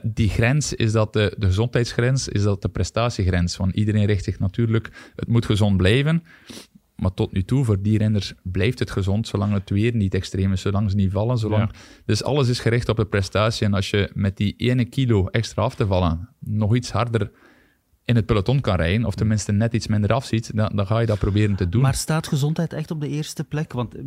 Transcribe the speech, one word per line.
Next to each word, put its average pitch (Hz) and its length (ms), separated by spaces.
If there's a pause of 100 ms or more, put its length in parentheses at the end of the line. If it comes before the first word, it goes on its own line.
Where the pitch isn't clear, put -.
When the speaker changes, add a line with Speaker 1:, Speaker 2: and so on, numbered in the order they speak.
Speaker 1:
die 110 280
grens, 131 440
is 110 180
dat 110 220
de, 104 240
de 101 80
gezondheidsgrens, 120 840
is 101 160
dat 101 180
de - 80
prestatiegrens? 92 880
Want 92 180
iedereen 107 300
richt 101 180
zich - 160
natuurlijk, 113 760
het - 120
moet 117 180
gezond 101 320
blijven. 139 460 (720)
Maar 92 180
tot - 180
nu 95 120
toe, 131 220
voor 101 160
die 107 160
renners 107 360 (100)
blijft 104 360
het - 120
gezond, 98 360
zolang 101 260
het 98 160
weer 110 260
niet 101 180
extreem 98 380
is, 92 100
zolang 101 280
ze 95 60
niet 98 160
vallen. 113 260
Zolang 107 240 (100)
Speaker 2:
Ja. - 80 (260)
Speaker 1:
Dus 110 180
alles 135 240
is 123 120
gericht 117 300
op 110 80
de 110 80
prestatie. 107 600
En 101 80
als 101 160
je 101 240
met 98 240
die 101 200
ene 123 280
kilo 117 420
extra - 360
af 123 120
te 117 100
vallen 90 440 (100)
nog 107 360
iets 123 160
harder 110 400 (760)
in 120 100
het 107 100
peloton 120 360
kan 98 140
rijden, 87 300
of 104 100
tenminste 107 360
net 107 220
iets 110 140
minder 104 260
afziet, 113 420
dan, 107 200
dan 101 120
ga 110 120
je 117 60
dat 104 140
proberen 104 360
te 92 140
doen. 117 120
Speaker 3:
Maar 113 140
staat 160 320
gezondheid 156 460
echt 156 180
op 156 100
de 147 80
eerste 151 340
plek? 151 300
Want 123 200 (140)